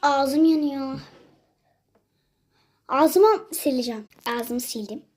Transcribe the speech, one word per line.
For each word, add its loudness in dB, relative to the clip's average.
Ağzım 2
yanıyor. 0
Ağzımı 4
sileceğim. -4
Ağzımı -6
sildim. -10